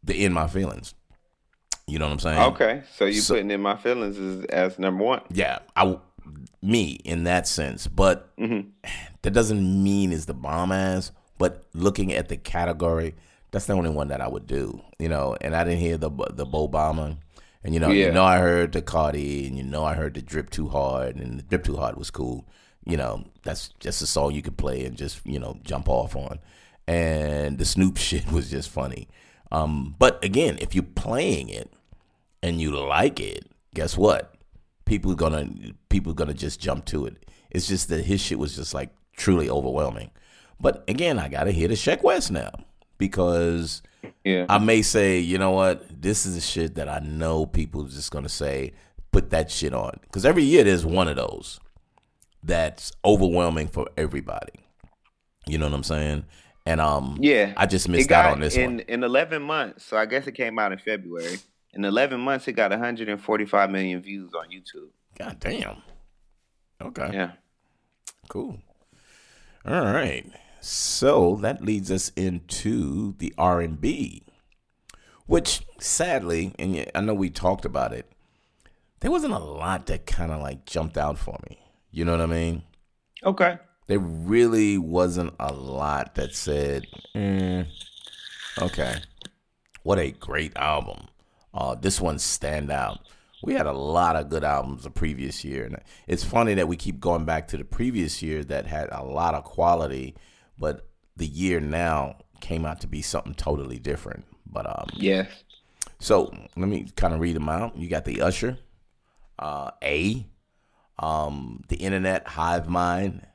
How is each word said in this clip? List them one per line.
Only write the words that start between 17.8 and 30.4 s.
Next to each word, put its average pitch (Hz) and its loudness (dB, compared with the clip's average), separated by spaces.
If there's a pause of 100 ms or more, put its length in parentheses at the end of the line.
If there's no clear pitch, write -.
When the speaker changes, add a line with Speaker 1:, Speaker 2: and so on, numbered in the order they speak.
Speaker 1:
know, 80 4
Speaker 2:
Yeah. 98 6
Speaker 1:
you 87 4
know, 92 8
I 92 8
heard 87 4
the 82 -2
Cardi, 73 0
and 67 -6
you 67 -6
know, 73 -4
I 78 0
heard 76 -4
the 73 -10
Drip - -6
Too 76 -4
Hard, 65 -2
and 62 -8
the 69 -12
Drip - -2
Too 73 2
Hard 65 -2
was - -10
cool. 62 -6 (380)
You 82 0
know, 62 -2 (200)
that's - -6 (120)
just - -4
a - -4
song 73 2
you 73 -2
could - -8
play 65 -2
and 64 -8
just, 73 -8
you 69 -4
know, 58 -8
jump 73 -2
off 62 2
on. 67 -6 (480)
And 76 0
the 80 2
Snoop 95 4
<laughs> - -2
shit - -2
was 78 0
just 69 -6
funny. 65 -8 (440)
Um, 76 -2
but 127 8
again, 101 2